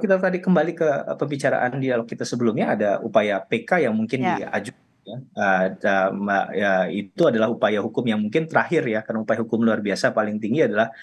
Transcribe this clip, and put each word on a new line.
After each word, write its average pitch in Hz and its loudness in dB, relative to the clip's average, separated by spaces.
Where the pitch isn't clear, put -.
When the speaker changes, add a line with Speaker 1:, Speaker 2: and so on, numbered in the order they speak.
Speaker 1:
kita 190 4
tadi 180 0
kembali 165 4
ke, - -2
eh, - 0
pembicaraan 135 0
dialog 127 0
kita 120 -8
sebelumnya, 123 0
ada 104 0
upaya 104 2
P 117 -4
K 165 2
yang 110 0
mungkin 110 -2
Speaker 2:
Ya. 170 0
Speaker 1:
diajukan, - -6
ya. 107 -12
Eh, 98 0
da-, 98 2
ma-, 98 0
ya, 92 2
itu 101 -2
adalah 113 4
upaya 107 0
hukum 113 -4
yang 110 0
mungkin 131 -2
terakhir, 139 2
ya, 110 0
karena 110 -6
upaya 113 0
hukum 113 0
luar 110 2
biasa 101 -4
paling 107 -2
tinggi 127 0
adalah 110 0